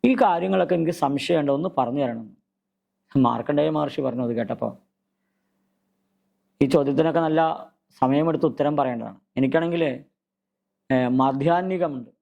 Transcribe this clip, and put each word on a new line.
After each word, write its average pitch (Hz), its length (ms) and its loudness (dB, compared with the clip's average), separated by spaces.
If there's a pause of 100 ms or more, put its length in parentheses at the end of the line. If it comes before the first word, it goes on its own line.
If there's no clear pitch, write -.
ഈ 254 100 4
കാര്യങ്ങളൊക്കെ 185 600 2
എനിക്ക് 165 180 0
സംശയമുണ്ട്, 143 600 -2
ഒന്ന് 156 160 -2 (100)
പറഞ്ഞു 131 240 -2
തരണം. 113 340 -6 (800)
മാർക്കണ്ഡേയ 135 540 2
മഹർഷി 151 300 -4
പറഞ്ഞു. 127 220 -2
അത് 120 100 -2
കേട്ടപ്പോൾ 113 400 -4 (1900)
ഈ 139 40 4
ചോദ്യത്തിനൊക്കെ 147 540 2
നല്ല 160 500 0 (280)
സമയമെടുത്ത് 151 480 2
ഉത്തരം 147 300 0
പറയേണ്ടതാണ്. 117 440 -4 (160)
എനിക്കാണെങ്കിൽ, 165 480 0 (1080)
ഏ, 127 160 2
മാധ്യാഹ്നികമുണ്ട്. 143 1000 0 (120)